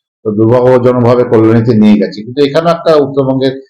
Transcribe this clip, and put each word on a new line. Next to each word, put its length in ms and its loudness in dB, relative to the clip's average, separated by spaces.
তো 80 -4
দুর্ভাগ্যজনকভাবে 920 2
কল্যাণীতে 540 2
নিয়ে 180 4
গেছে। 280 -4
কিন্তু 200 -4
এখানেও 280 0
একটা 240 0
উত্তরবঙ্গের, 760 -2